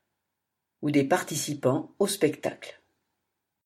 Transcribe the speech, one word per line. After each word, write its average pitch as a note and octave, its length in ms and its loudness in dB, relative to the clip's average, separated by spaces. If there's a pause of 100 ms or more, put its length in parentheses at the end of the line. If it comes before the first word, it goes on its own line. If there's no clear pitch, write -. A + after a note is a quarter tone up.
(800)
ou D3+ 100 0
des C#3+ 120 4
participants D3 960 -2
au G3+ 80 2
spectacle. - 720 -4 (840)